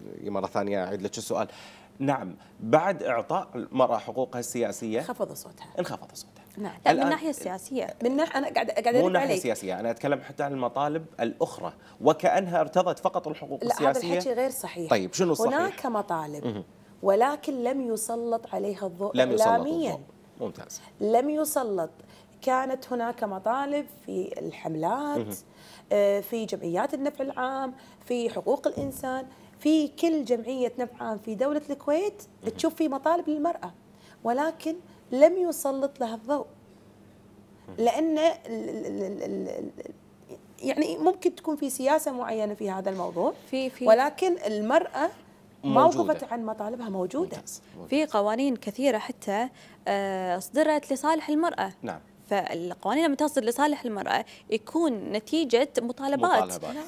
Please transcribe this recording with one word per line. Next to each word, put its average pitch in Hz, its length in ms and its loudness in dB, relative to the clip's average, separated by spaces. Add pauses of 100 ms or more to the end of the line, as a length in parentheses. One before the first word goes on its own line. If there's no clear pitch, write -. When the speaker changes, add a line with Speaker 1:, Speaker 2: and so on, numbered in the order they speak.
(220)
Speaker 1:
مرة 98 240 -2
ثانية 101 380 -2
أعيد 95 180 -6
لك 101 160 -6
السؤال. 113 300 -4 (500)
نعم، 131 380 -2 (240)
بعد 151 420 2
إعطاء 117 520 -2
المرأة 120 440 0
حقوقها 120 420 -6
السياسية، 113 580 -4
Speaker 2:
انخفض 180 340 -6
صوتها. - 340 -16 (120)
Speaker 1:
انخفض 170 360 -6
صوتها. - 280 -18 (140)
Speaker 2:
نعم. 202 160 -8
Speaker 3:
لا، 180 60 -18
من - 120 4
Speaker 1:
الآن 320 160 4
Speaker 3:
الناحية 311 240 0
السياسية. 190 720 -6
Speaker 2:
من 247 140 0
ناح-، 311 200 0
أنا 269 120 -2
قاعدة، - 240 -2
قاعدة 233 200 2
Speaker 1:
مو 247 60 6
Speaker 2:
أرد 180 80 6
Speaker 1:
الناحية 180 200 2
Speaker 2:
عليك. 208 120 0
Speaker 1:
السياسية، 101 420 -2
أنا 113 100 0
أتكلم 139 300 0
حتى 143 220 -8
عن 143 100 -2
المطالب 143 540 -2 (140)
الأخرى، 117 520 -2 (280)
وكأنها 170 600 4
ارتضت 170 380 2
فقط 180 300 -2
الحقوق 143 360 -8
Speaker 2:
لا، 240 160 0
هذا 269 100 6
Speaker 1:
السياسية. 233 280 0
Speaker 2:
الحكي 254 140 0
غير 254 180 0
صحيح. 175 400 -6
Speaker 1:
طيب، 95 240 2
شنو 170 180 4
الصحيح؟ 233 220 2
Speaker 2:
هناك 359 320 0
مطالب، 165 600 -4
Speaker 1:
مهم. 123 180 -4 (380)
Speaker 2:
ولكن 254 600 4
لم 262 180 0
يسلط 233 760 -2
عليها 196 320 -4
الضوء 196 300 -4
Speaker 1:
لم 254 160 4
يسلط 220 140 6
Speaker 2:
إعلاميًا. 277 440 2
Speaker 1:
الضوء. - 160 -8 (340)
ممتاز. - 400 -10 (200)
Speaker 2:
لم 226 300 4
يسلط. 254 600 -2 (520)
كانت 262 500 0
هناك 240 320 -2
مطالب 247 640 -2 (200)
في 190 320 -4
الحملات، 165 800 -2
Speaker 1:
مهم. 226 160 -6 (580)
Speaker 2:
آه، 202 280 6
في 226 240 -4
جمعيات 190 500 -2
النفع 277 300 -2
العام، 269 500 -4 (300)
في 240 260 0
حقوق 226 360 0
الإنسان، 269 600 -4 (340)
في 302 280 4
كل 320 360 0
جمعية 233 540 0
نفع 240 260 -6
عام 220 140 -4
في 220 160 -8
دولة 285 360 0
الكويت 311 520 0 (200)
Speaker 1:
مهم. 220 80 -4
Speaker 2:
تشوف 320 240 0
في 311 140 2
مطالب 311 400 0
للمرأة، 302 440 -2 (520)
ولكن 311 520 0 (360)
لم 302 240 8 (120)
يسلط 277 520 -2
لها 226 140 -2
الضوء. 233 320 -2 (1200)
Speaker 1:
مهم. 92 100 -14
Speaker 2:
لأن 302 400 2
ال-، 320 100 6 (180)
ال-، 220 400 -6
ال-، 202 360 -6
ال-، 190 260 -4
ال-، - 440 -10 (680)
يعني، 302 360 0
ممكن 359 360 2
تكون 311 220 -4
في 277 140 -4
سياسة 285 420 2
معينة 220 420 -4
في 202 160 -4
هذا 190 200 -4
الموضوع، 185 420 0 (180)
Speaker 3:
في، 262 200 -2
في 254 160 -6
Speaker 2:
ولكن 294 500 6 (100)
المرأة 254 640 2 (540)
ما - 60 0 (120)
Speaker 1:
موجودة. 311 300 6
Speaker 2:
وقفت 262 200 -6
عن 233 120 -4
مطالبها، 220 440 -6
موجودة. 196 480 -2
Speaker 1:
ممتاز. - 260 -14 (140)
ممتاز. 85 140 -16
Speaker 3:
في 294 160 2
قوانين 226 500 2
كثيرة 247 420 -4
حتى، 214 500 -4 (400)
آه، 190 500 -2
أصدرت 302 540 2
لصالح 311 360 0
المرأة. 302 440 0 (100)
Speaker 1:
نعم. 156 180 -6 (300)
Speaker 3:
فالقوانين 190 760 0
لما 294 100 4
تصدر 285 300 2
لصالح 277 400 2
المرأة 208 400 0 (260)
يكون 226 600 0
نتيجة 240 560 2 (100)
مطالبات. 277 640 2
Speaker 1:
مطالبات. 87 320 -6
Speaker 2:
نعم. - 140 -8